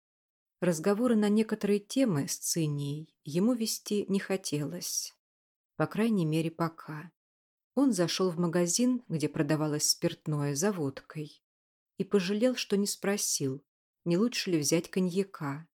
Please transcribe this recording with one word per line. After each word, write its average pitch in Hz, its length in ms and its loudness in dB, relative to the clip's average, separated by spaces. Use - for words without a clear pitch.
Разговоры 202 560 2
на 208 120 4
некоторые 208 520 2
темы 202 480 0
с - 100 -6
Цинией 147 760 -4
ему 180 280 2
вести 214 560 -2
не 196 120 2
хотелось. 170 920 -6
По 156 100 0
крайней 208 380 2
мере, 160 260 2
пока. 160 600 -6
Он 269 180 4
зашёл 180 380 2
в 160 80 -6
магазин, 175 680 2
где 156 200 0
продавалось 151 600 0
спиртное, 147 640 -2
за 185 180 0
водкой, 151 680 -8
и 196 60 -2
пожалел, 208 500 2
что - 220 -2
не 202 100 2
спросил, 175 800 -2
не 170 120 2
лучше 220 340 0
ли 170 80 2
взять 165 300 0
коньяка. 170 880 -2